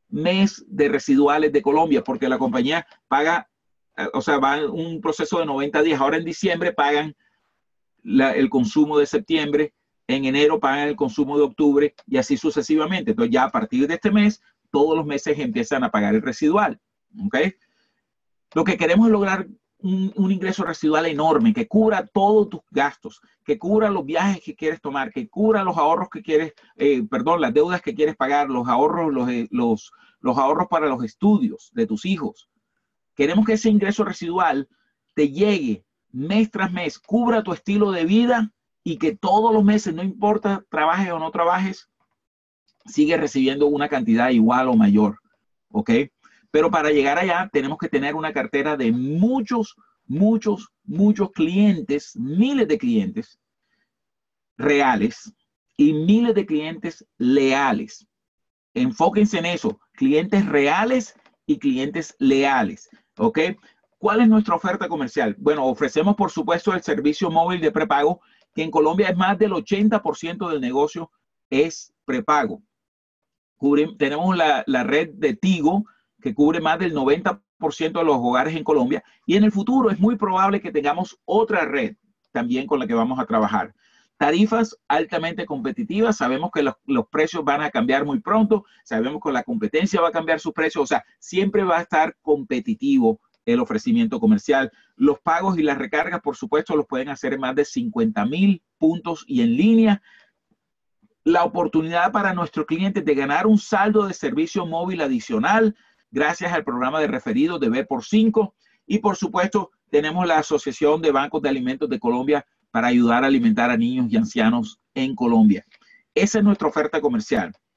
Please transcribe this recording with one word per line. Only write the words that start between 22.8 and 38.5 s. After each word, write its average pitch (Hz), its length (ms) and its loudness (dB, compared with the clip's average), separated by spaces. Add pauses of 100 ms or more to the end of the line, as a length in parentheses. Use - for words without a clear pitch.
que 143 140 -2
cubra 208 320 0
los 175 140 -4
viajes 175 380 -2
que 151 120 -14
quieres 151 260 -6
tomar, 139 320 -6
que 120 160 -10
cubra 214 360 0
los 180 120 -4
ahorros 165 320 0
que - 140 -14
quieres, 156 320 -2 (220)
eh, 135 340 2
perdón, 156 300 0
las 135 120 0
deudas 175 300 0
que 131 120 -6
quieres 151 220 0
pagar, 139 320 0
los 123 200 -4
ahorros, 151 440 0
los, 123 160 -2
eh, 120 220 -4
los, 120 420 -2 (280)
los 127 180 -2
ahorros 147 300 0
para 156 180 -2
los 127 160 -4
estudios 190 720 0
de 113 120 -2
tus 107 180 -6
hijos. 180 440 -6 (640)
Queremos 175 300 2
que 220 100 2
ese 220 140 0
ingreso 208 360 2
residual 170 640 -2 (460)
te 147 160 2
llegue 156 540 0 (260)
mes 196 400 0
tras 196 220 -4
mes, 175 260 -6
cubra 233 440 0
tu 190 100 -6
estilo 202 380 0
de 170 140 -2
vida 226 480 2 (320)